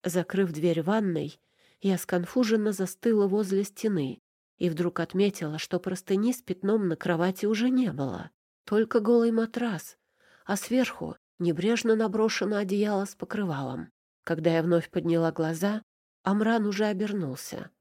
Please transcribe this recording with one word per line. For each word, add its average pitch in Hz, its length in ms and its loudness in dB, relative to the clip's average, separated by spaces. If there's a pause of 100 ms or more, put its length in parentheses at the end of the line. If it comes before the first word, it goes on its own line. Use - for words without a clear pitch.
Закрыв 180 500 0
дверь 160 300 0
ванной, 175 560 -2 (440)
я 190 160 2
сконфуженно 214 720 0
застыла 202 540 0
возле 196 380 0
стены 175 580 -4 (360)
и 180 120 0
вдруг 170 300 -2
отметила, 170 580 -2
что - 200 -4
простыни 196 540 -2
с - 100 -8
пятном 196 460 0
на 160 80 0
кровати 175 500 0
уже 220 240 2
не 254 220 2
было. 131 380 -4 (340)
Только 220 360 2
голый 233 300 4
матрас, 226 680 -2 (480)
а 196 120 -2
сверху 226 600 -2 (220)
небрежно 214 580 2
наброшено 214 600 0
одеяло 202 480 0
с - 100 -10
покрывалом. 139 760 -6 (340)
Когда 165 300 2
я 165 80 4
вновь 170 280 2
подняла 165 420 2
глаза, 165 500 -2 (400)
Амран 214 440 2
уже 208 180 0
обернулся. 202 880 -4 (100)